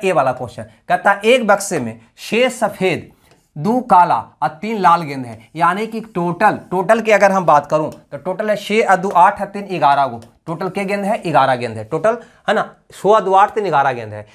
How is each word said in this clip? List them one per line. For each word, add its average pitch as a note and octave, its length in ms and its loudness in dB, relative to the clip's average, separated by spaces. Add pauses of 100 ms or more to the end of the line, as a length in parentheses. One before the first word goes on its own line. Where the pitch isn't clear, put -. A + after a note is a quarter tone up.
ए F#3 80 0
वाला C#3 220 2
क्वेश्चन B2 300 -10 (260)
कहता F3+ 220 2
है, G3+ 120 -2
एक A#3 240 4
बक्से F#3+ 320 0
में A2+ 200 -8 (200)
छह B3 320 0
सफेद F#3+ 600 -4 (460)
दो G#3 240 0
काला F3 340 4 (260)
और D#3 100 -2
तीन G#3 280 -8
लाल F3 220 4
गेंद C#3 240 -8
है, A2+ 140 -16 (160)
यानी F3 320 0
कि A3 120 -8 (160)
टोटल, F3 420 0 (140)
टोटल F#3+ 300 0
की A3 100 0
अगर G3 200 6
हम F#3+ 140 0
बात D3 220 4
करूं D#3 220 -2
तो - 300 -16
टोटल F#3+ 300 -6
है G#3+ 80 0
छः A3 260 -2
और F#3+ 140 2
दो F3+ 140 -2
आठ F#3+ 300 4
और G3+ 60 -8
तीन G3+ 220 -12
ग्यारह C#3 380 2
गो। A#2 120 -10 (280)
टोटल E3+ 220 -8
के G3 160 -6
गेंद G3+ 200 -4
है? G#3+ 160 -2
ग्यारह C3+ 340 2
गेंद A#2 220 -8
है A2 80 -10
टोटल, G#3+ 320 -2 (320)
है G#3 60 2
ना? G3 200 -6 (180)
सोलह G#3 260 2
दो F#3 140 -2
आठ G3+ 220 4
तीन G#3+ 100 -2
ग्यारह C#3 280 0
गेंद A2 200 -10
है। G#2 220 -12